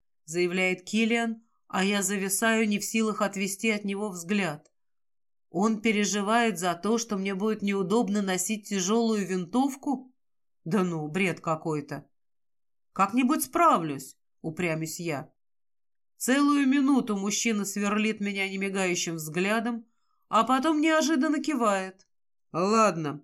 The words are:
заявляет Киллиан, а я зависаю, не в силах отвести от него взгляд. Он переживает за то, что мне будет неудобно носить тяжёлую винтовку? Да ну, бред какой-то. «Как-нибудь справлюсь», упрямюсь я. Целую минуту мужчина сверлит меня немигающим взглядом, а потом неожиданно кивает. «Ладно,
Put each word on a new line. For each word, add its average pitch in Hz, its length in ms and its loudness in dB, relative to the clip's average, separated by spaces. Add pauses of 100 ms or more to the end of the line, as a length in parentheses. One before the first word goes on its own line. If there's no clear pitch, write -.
(260)
заявляет 180 580 0
Киллиан, 226 580 0 (260)
а 190 160 -2
я 202 180 2
зависаю, 208 640 0
не 208 120 0
в 202 60 -6
силах 220 360 0
отвести 196 480 -2
от 208 160 -2
него 202 240 -4
взгляд. 175 640 -4 (800)
Он 214 320 0
переживает 208 800 2
за 175 160 0
то, 208 220 0
что 220 200 -4
мне 196 160 -2
будет 214 280 -2
неудобно 202 600 0
носить 190 460 -2
тяжёлую 208 580 0
винтовку? 254 880 -2 (520)
Да 185 180 0
ну, 160 240 -4
бред 170 320 -2
какой-то. 151 680 -6 (840)
«Как-нибудь 240 520 2
справлюсь», 220 760 2 (240)
упрямюсь 160 580 -4
я. 160 320 -6 (880)
Целую 285 500 4
минуту 262 500 4
мужчина 202 480 -2
сверлит 208 540 -2
меня 196 300 -4
немигающим 190 640 -2
взглядом, 202 720 -2 (440)
а 214 140 4
потом 269 380 2
неожиданно 311 600 2
кивает. 202 640 -2 (440)
«Ладно, 170 720 2